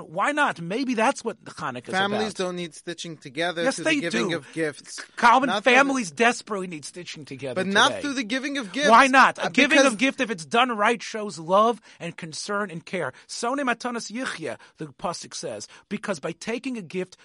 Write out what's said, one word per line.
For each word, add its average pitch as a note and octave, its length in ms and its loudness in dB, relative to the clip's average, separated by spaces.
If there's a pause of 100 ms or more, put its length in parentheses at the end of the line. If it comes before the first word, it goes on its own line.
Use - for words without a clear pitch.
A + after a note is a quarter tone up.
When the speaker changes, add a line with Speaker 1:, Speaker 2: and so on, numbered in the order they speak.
(120)
Speaker 1:
why G#3 200 0
not? C#4 280 0
Maybe A#3 320 -4
that's A3+ 320 2
what G#3+ 180 -8
Hanukkah C3 460 -10
is G#3 60 -4
Speaker 2:
Families G3+ 400 0
Speaker 1:
about. F#3+ 100 -4
Speaker 2:
don't F3+ 120 -4
need F3 180 -8
stitching E3+ 420 -12
together E3 460 -4
Speaker 1:
Yes, C4 140 0
Speaker 2:
through E3 80 -6
Speaker 1:
they D#4+ 100 2
Speaker 2:
the C#4+ 80 0
giving G#3 260 0
Speaker 1:
do. E3 80 -2
Speaker 2:
of C#3+ 160 -10
gifts. - 500 -6 (140)
Speaker 1:
Calvin, B3 300 6
Speaker 2:
Not G3+ 180 0
through B3+ 80 6
the B3+ 60 8
Speaker 1:
families C4+ 320 2
desperately G#3+ 560 0
need D#3 180 -12
stitching E3 400 -14
together C3 300 -8
Speaker 2:
But F#3 120 0
not G#3+ 220 6
Speaker 1:
today. G#3+ 140 -4
Speaker 2:
through C#4+ 100 -4
the B3+ 100 -2
giving C4 360 -4
of G3+ 140 -8
gifts. C4 180 2
Speaker 1:
Why A#3 160 10
not? B3+ 320 2
A - 60 -6
Speaker 2:
Uh, F3+ 40 -2
Speaker 1:
giving C#4+ 300 4
Speaker 2:
because C4+ 120 6
Speaker 1:
of G#3+ 80 -4
gift, C4 220 0
if A3+ 100 -2
it's E3 140 -8
done A#3 320 2
right, G#3+ 260 2
shows G#3 360 -8
love G3+ 420 4 (180)
and E3 160 -10
concern G3+ 560 -6
and D#3+ 140 -12
care. D#3 300 -6 (120)
Sone A#3+ 300 -4
matanas A#3+ 560 -4
yichya, D#3+ 460 -8 (180)
the D#3 120 -10
pasuk - 440 -8
says, A#2 340 -10 (220)
because G3+ 320 -6
by E3+ 120 -6
taking A#3+ 440 -6
a G#3+ 60 -8
gift, F3+ 420 -8